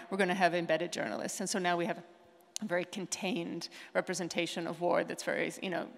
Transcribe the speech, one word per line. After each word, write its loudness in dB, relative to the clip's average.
We're -2
gonna 4
have 6
embedded 2
journalists." -2
And -2
so 0
now 2
we 2
have -2
a -6
very 2
contained -4
representation 0
of -4
war 4
that's -6
very, 0
you -4
know, -2